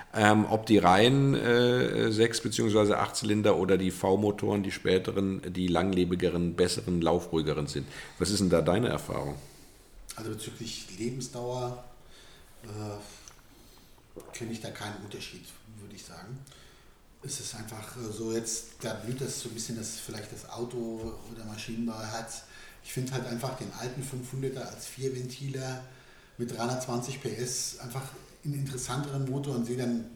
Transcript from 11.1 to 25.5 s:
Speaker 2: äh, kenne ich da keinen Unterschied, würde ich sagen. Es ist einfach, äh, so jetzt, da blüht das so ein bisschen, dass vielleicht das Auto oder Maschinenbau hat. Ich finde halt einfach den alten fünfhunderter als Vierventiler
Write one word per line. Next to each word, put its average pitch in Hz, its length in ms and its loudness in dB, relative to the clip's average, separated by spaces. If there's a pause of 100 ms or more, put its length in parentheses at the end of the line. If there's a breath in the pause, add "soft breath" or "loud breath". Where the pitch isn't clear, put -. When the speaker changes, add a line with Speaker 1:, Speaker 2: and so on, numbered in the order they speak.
Speaker 2:
äh, - 1600 -14 (120)
kenne 113 180 -8
ich 110 100 -8
da 107 80 -10
keinen 104 340 -10
Unterschied, 98 400 -12 (360)
würde 101 160 -18
ich 92 100 -16
sagen. 95 340 -14 (840 soft breath)
Es - 160 -8
ist 113 160 -10
einfach, 110 420 -12
äh, 113 140 -8
so 113 200 -4
jetzt, - 360 -4 (140)
da 110 120 -4
blüht 113 280 -6
das - 200 -6
so 120 80 -8
ein 110 40 -12
bisschen, 113 240 -8
dass 107 200 -8
vielleicht 107 340 -10
das - 180 -14
Auto 113 640 -6 (200)
oder 113 120 -12
Maschinenbau 113 480 -6
hat. 110 500 -8 (400 loud breath)
Ich - 100 -12
finde 131 200 -2
halt 120 140 -2
einfach 120 300 -4
den 98 220 -8
alten 127 220 -6
fünfhunderter 127 680 -6
als - 160 -12
Vierventiler 127 960 -6 (560 soft breath)